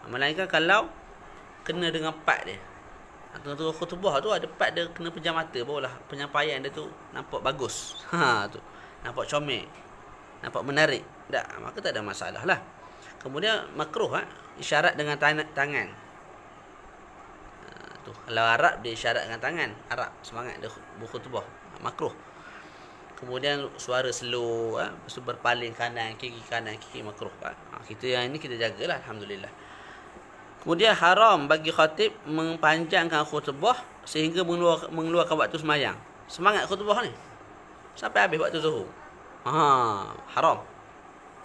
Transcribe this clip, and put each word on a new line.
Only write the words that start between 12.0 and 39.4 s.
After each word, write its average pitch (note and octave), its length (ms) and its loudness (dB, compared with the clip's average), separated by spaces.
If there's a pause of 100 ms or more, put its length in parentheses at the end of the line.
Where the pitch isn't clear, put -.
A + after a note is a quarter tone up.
masalah G2+ 460 -6
lah. F#3 160 2 (560)
Kemudian E3+ 560 -2
makruh, D#3 400 -2
ha? F3+ 80 0 (320)
Isyarat D3+ 400 2
dengan D3 240 -2
tan-, D3+ 320 2
tangan. C#3 400 -2 (1700)
Ha, - 20 -16 (400)
tu. G#2+ 60 -14
Kalau A2+ 320 0
Arab A#2 340 8
dia A2+ 160 -6
isyarat A#2 320 0
dengan A2+ 160 -6
tangan. D3 260 -2 (220)
Arab A#2+ 320 -4
semangat A#2 400 -10
dia G#2+ 80 -8
khu-, - 140 -16 (160)
berkhutbah. A#2 420 -8
Ha, - 400 -18
makruh. - 320 -4 (1040)
Kemudian C3+ 560 -2
suara B2+ 400 0
slow, A#2 640 -2
ha? - 160 -4
Lepas - 160 -16
tu - 80 -10
berpaling A#2+ 560 -2
kanan, A#2 400 -4
kiri, A#2 320 -10
kanan, A2 320 -4
kiri, - 240 -14
makruh, G#2+ 300 -10 (100)
ha? - 80 -6
Ha, - 320 -14
kita B2+ 320 -4
yang B2 160 0
ini D3+ 80 -6
kita C3 160 -8
jagalah, A#2 480 -2
Alhamdulillah. G2+ 480 -10 (1120)
Kemudian F3+ 320 4
haram F#3 480 8
bagi D#3 240 2
khatib E3 400 4 (160)
memanjangkan D#3+ 960 2
khutbah D3+ 560 0 (240)
sehingga E3 400 0
mengeluar-, E3+ 480 2
mengeluarkan D#3+ 480 2
waktu D3 240 2
semayang. D3 320 2 (320)
Semangat F3+ 400 2
khutbah G3+ 400 0
ni. - 80 -8 (800)
Sampai G3+ 320 2
habis D#3+ 160 2
waktu - 160 -2
zuhur. D3+ 320 -2 (560)